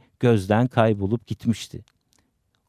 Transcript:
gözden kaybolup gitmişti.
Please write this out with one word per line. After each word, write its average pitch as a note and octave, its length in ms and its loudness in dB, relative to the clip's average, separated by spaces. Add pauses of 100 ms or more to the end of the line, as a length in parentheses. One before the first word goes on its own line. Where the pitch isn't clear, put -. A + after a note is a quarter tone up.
(200)
gözden A2 460 2
kaybolup A2 600 -2
gitmişti. - 580 -6 (840)